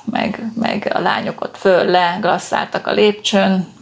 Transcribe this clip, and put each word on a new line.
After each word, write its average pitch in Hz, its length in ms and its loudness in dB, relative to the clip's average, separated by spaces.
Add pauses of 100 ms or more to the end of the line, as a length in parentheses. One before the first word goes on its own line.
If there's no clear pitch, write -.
meg, - 500 -4
meg - 400 -2
a - 40 0
lányok 165 420 -2
ott - 160 -10
föl, 185 280 4
le, 180 360 2
glasszáltak - 640 -2
a - 60 -2
lépcsőn, 196 760 2 (140)